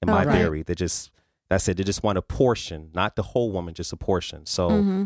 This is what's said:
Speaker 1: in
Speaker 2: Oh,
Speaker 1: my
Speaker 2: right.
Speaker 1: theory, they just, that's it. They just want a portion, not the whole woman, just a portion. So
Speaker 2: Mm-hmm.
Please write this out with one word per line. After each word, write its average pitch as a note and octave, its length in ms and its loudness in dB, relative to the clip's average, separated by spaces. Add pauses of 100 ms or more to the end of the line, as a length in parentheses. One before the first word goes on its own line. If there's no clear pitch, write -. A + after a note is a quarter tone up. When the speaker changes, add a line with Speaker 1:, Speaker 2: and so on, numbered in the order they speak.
Speaker 1:
in F#2+ 80 2
Speaker 2:
Oh, - 20 4
Speaker 1:
my F#2+ 120 4
Speaker 2:
right. F#2+ 120 2
Speaker 1:
theory, D#2+ 280 2
they F2 100 -4
just, - 360 -4 (380)
that's F#2+ 200 2
it. F2+ 80 2
They F#2+ 80 0
just G2 180 -2
want G2+ 160 2
a F2+ 40 0
portion, E2+ 720 0
not G2 200 0
the G#2+ 80 -2
whole A#2 300 -2
woman, F2 220 -6
just - 180 -10
a D#2+ 40 -8
portion. E2+ 480 -2
So F2 260 0
Speaker 2:
Mm-hmm. G3 360 2